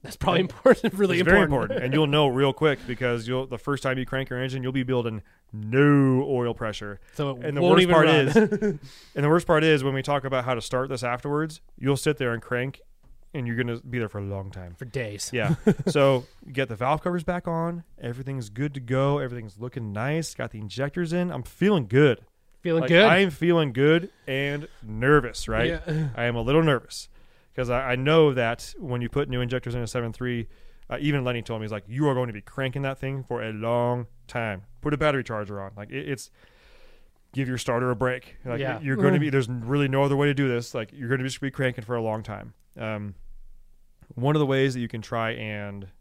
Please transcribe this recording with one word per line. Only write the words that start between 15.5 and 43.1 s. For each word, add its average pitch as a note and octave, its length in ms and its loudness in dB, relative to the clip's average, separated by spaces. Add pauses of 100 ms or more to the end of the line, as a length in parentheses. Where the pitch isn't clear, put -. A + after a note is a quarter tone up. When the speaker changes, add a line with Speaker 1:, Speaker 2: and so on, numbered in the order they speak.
Speaker 1:
<laughs> - 160 -2
Speaker 2:
So C#3 380 4 (200)
you - 60 -18
get C3 160 -2
the A#2 80 -8
valve B2+ 260 -2
covers F3 220 -4
back F3 240 -4
on. E3+ 380 -4 (160)
Everything's B2 480 -8
good C3+ 240 -6
to C3+ 80 -10
go. C3+ 380 0
Everything's A#2+ 380 -10
looking A2+ 360 -8
nice. C#3+ 400 -4
Got A#2+ 180 -8
the A2 80 -14
injectors C#3+ 540 -6
in. F3+ 180 -2
I'm C3 120 -8
feeling F3+ 440 2
good. B2+ 380 4 (340)
Speaker 1:
Feeling E3 220 0
Speaker 2:
Like, C3 80 -2
Speaker 1:
good? F3 160 8
Speaker 2:
I F#3 140 8
am G3 100 4
feeling E3 420 2
good D#3 380 4 (180)
and C#3+ 400 -4 (160)
nervous, A#2+ 640 2
right? D3 400 0
Speaker 1:
Yeah. D#3 240 -2
<laughs> A2 60 -12
Speaker 2:
I A#2+ 80 -2
am A#2+ 100 -2
a A#2 60 -2
little C#3 200 4
nervous - 460 -2 (480)
'cause B2+ 140 -2
I, B2 240 0
I - 20 2
know D3 380 6
that A#2+ 440 -2
when B2 240 -6
you A#2+ 60 -4
put C#3+ 220 -2
new B2 100 -2
injectors B2 360 -4
in B2 60 -4
a A2+ 60 -6
seven A#2 240 -4
three, A#2+ 360 -6 (420)
uh, B2 100 -6
even C#3+ 240 0
Lenny B2 180 -4
told A2 200 -8
me, - 40 -8
he's G#2+ 60 -10
like, G2+ 160 -10
"You C3+ 220 -2
are C3+ 40 0
going B2+ 140 -2
to A#2 60 -10
be G#2 80 -12
cranking C3+ 400 -6
that C3+ 180 -6
thing C3+ 240 -8
for A#2+ 180 -6
a A2 120 -8
long A#2+ 540 -2 (200)
time. G#2+ 360 -6 (180)
Put D3 120 -2
a D3 40 -2
battery C#3 260 0
charger G#2 380 -8
on." G2 160 -12
Like, G#2 120 -14
it, C#3 200 -10
it's, C3+ 220 -10 (1000)
give C3+ 140 -4
your B2+ 100 -4
starter B2 340 -2
a B2 40 0
break. B2+ 400 -4 (100)
Like, A#2+ 140 -4
Speaker 1:
Yeah. C3 220 -4
Speaker 2:
you're C#3 160 -2
gonna - 200 6
Speaker 1:
Mm. C#3+ 40 4
Speaker 2:
be, D3+ 80 0
there's C3 200 2
really B2+ 380 0
no C3+ 160 2
other C#3 140 2
way C#3+ 100 2
to C#3+ 60 2
do C#3 160 2
this. A#2+ 240 -4
Like, A2+ 200 -6
you're C3 160 -10
gonna C3 140 0
just C3 160 -6
be C#3 120 -4
cranking B2+ 340 -4
for A#2+ 100 -4
a A#2 60 -2
long A2 220 -4
time. G#2+ 300 -12 (240)
Um, G#2+ 380 -8 (1000)